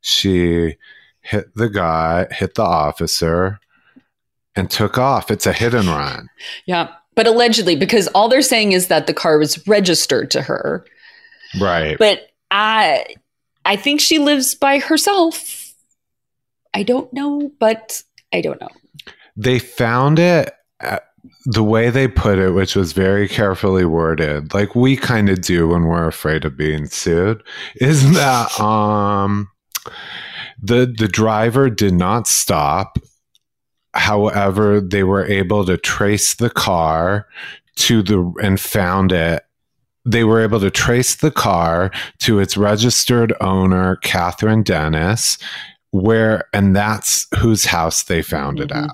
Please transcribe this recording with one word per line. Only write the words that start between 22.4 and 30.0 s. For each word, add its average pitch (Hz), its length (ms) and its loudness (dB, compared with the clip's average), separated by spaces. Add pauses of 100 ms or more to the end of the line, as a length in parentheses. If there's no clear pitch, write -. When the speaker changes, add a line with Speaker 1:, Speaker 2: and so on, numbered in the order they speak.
Speaker 1:
which 95 260 0
was 90 160 0
very 98 360 0
carefully 95 580 0
worded, 78 680 -2
like 101 220 -2
we 131 220 4
kinda 104 400 0
do 85 320 0
when 85 160 2
we're 82 220 0
afraid 78 380 -4
of 71 120 -6
being 76 300 -4
sued, 92 560 -2 (340)
is 139 360 4
that, 135 480 0
<laughs> - 0 -
um, 104 880 0 (1120)